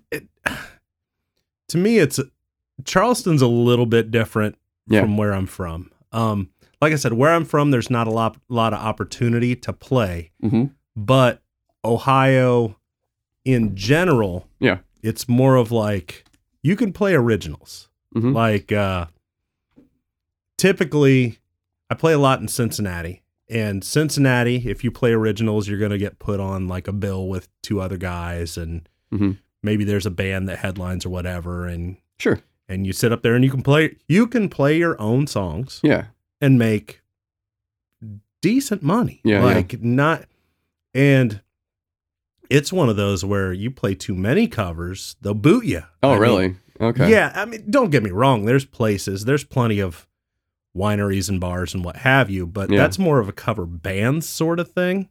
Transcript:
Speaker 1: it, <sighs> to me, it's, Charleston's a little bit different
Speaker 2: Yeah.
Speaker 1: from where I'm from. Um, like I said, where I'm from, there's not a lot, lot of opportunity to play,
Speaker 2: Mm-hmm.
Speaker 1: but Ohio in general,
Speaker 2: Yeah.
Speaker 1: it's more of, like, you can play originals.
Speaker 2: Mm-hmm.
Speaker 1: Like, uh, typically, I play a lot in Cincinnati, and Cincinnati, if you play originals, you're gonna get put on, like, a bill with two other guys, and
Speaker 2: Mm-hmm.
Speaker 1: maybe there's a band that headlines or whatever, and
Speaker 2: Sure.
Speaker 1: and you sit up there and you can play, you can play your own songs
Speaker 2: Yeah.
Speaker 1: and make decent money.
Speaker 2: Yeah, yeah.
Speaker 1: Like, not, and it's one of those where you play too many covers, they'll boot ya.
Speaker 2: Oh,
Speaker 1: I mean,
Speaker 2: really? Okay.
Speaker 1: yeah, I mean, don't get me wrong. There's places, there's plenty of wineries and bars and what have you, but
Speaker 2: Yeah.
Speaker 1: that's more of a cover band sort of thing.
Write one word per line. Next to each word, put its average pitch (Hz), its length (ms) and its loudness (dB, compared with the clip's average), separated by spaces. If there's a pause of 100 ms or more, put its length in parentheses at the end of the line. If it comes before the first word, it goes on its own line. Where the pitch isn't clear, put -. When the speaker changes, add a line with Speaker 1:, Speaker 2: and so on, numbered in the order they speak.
(100)
Speaker 1:
it, 151 160 -10 (200)
<sighs> - 1200 -16
to 165 100 -2
me, 214 220 4
it's, 143 180 2 (640)
Charleston's 190 580 2
a 127 40 6
little 120 400 4
bit 113 240 2
different 110 460 -2 (320)
Speaker 2:
Yeah. 107 140 4
Speaker 1:
from 104 140 0
where 104 160 0
I'm 95 140 -2
from. 87 440 -10 (220)
Um, 110 380 -2 (300)
like 156 140 2
I - 20 0
said, 135 160 -2
where 127 220 4
I'm 165 100 0
from, 147 260 2
there's 120 200 0
not 117 160 0
a 110 40 -4
lot, 113 280 -2 (100)
lot 113 240 0
of 98 80 -6
opportunity 117 760 -2
to - 180 -10
play, 90 560 -2 (120)
Speaker 2:
Mm-hmm. 113 220 2 (320)
Speaker 1:
but 120 460 2 (420)
Ohio 127 920 2 (680)
in 117 320 0
general, 110 720 0 (120)
Speaker 2:
Yeah. 95 180 2 (240)
Speaker 1:
it's - 260 -4
more 131 280 4
of, 113 140 2
like, 104 540 -4 (380)
you 175 140 2
can 202 180 -2
play 196 200 0
originals. 107 760 -2 (260)
Speaker 2:
Mm-hmm. 117 160 0
Speaker 1:
Like, 113 400 0
uh, 95 340 -2 (1500)
typically, 139 800 2 (500)
I - 60 -4
play 160 180 0
a 151 60 2
lot 135 220 2
in 104 80 -8
Cincinnati, 90 720 -6 (260)
and 104 340 -4
Cincinnati, 131 720 0 (120)
if - 160 -8
you 120 60 0
play 117 220 0
originals, 110 560 0
you're 101 100 -6
gonna 104 200 -2
get 98 200 -6
put 101 220 -6
on, 95 280 -6
like, 92 200 -8
a 101 40 -6
bill 95 360 -4
with 95 200 -8 (140)
two 101 180 -4
other 92 160 -6
guys, 87 600 -8
and 82 320 -10 (240)
Speaker 2:
Mm-hmm. 98 200 -2 (300)
Speaker 1:
maybe 104 220 -2
there's 101 220 -2
a 101 40 -2
band 95 380 -4
that 90 100 -8
headlines 90 460 -6
or 95 60 -8
whatever, 87 560 -8
and 87 300 -8 (220)
Speaker 2:
Sure. - 220 0 (280)
Speaker 1:
and 95 180 -4
you 95 60 -4
sit 113 200 0
up 117 100 -4
there 117 120 2
and 123 100 4
you 135 60 2
can 135 120 -4
play, 147 340 2 (100)
you 208 220 4
can 220 200 0
play 147 300 0
your 170 220 0
own 120 260 0
songs 95 560 -6
Speaker 2:
Yeah. 101 220 2 (360)
Speaker 1:
and 135 180 6
make 110 420 -2 (1400)
decent 226 440 -2
money. 196 400 0
Speaker 2:
Yeah, 104 160 4
yeah. 95 160 4
Speaker 1:
Like, 92 260 -4
not, 139 440 0 (680)
and 131 460 4 (1080)
it's 143 240 2
one 175 160 2
of 110 80 2
those 101 280 0
where 98 280 -2
you 101 200 -6
play 98 240 -4
too - 180 -8
many 123 320 0
covers, 90 720 -8
they'll 101 140 -2
boot 165 300 4
ya. 98 160 -4 (240)
Speaker 2:
Oh, 135 60 4
Speaker 1:
I - 20 6
mean, 104 80 4
Speaker 2:
really? 92 360 2 (240)
Okay. 117 300 2
Speaker 1:
yeah, 190 240 4
I 190 120 -6
mean, 226 220 -14
don't 226 220 2
get 131 140 2
me 101 60 -4
wrong. 113 340 2
There's 131 200 2
places, 101 600 -2
there's 139 200 -2
plenty 113 360 0
of 92 260 -6 (720)
wineries 101 520 0
and 95 120 -2
bars 90 340 -6
and 92 100 -6
what 85 120 -10
have 131 340 2
you, 92 160 -4
but 95 240 -6
Speaker 2:
Yeah. 101 80 4
Speaker 1:
that's 123 200 2
more 160 200 2
of 101 100 0
a 98 40 -10
cover 104 340 -6
band 98 560 -4
sort 165 380 -4
of 170 100 -8
thing. 185 400 -4